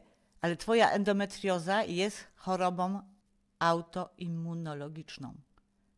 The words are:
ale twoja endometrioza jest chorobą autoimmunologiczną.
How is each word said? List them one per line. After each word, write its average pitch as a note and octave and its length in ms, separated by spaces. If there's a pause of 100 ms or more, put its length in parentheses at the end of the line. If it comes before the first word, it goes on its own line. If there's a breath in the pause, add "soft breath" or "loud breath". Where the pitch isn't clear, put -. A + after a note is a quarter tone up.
(420 soft breath)
ale E3+ 140
twoja A3 360
endometrioza G3 920
jest F#3 520
chorobą F#3 640 (580)
autoimmunologiczną. E3 1700 (640)